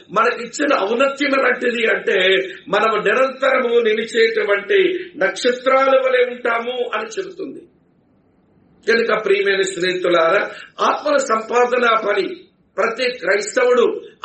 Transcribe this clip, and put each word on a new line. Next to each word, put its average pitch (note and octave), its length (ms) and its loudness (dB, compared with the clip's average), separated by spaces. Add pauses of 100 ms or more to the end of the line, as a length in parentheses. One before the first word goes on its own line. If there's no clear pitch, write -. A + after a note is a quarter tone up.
(120)
మనకిచ్చిన A#3 680 0
ఔన్నత్యం C4+ 600 0
ఎలాంటిది A#3+ 480 0
అంటే, G3 480 0 (320)
మనము G#3 280 0
నిరంతరము A#3+ 840 0
నిలిచేటువంటి G#3+ 1300 0 (120)
నక్షత్రాల B3 720 0
వలె B3+ 420 2
ఉంటాము A#3+ 640 -4
అని A3 120 -6 (120)
చెబుతుంది. D#3 400 -10 (1300)
కనుక A3 340 0
ప్రియమైన G3 360 2
స్నేహితులారా, F3+ 920 0 (300)
ఆత్మల C#4+ 360 0
సంపాదన A3+ 880 0
పని G3+ 200 0 (500)
ప్రతి A#3 340 -2
క్రైస్తవుడు, A3 920 0 (240)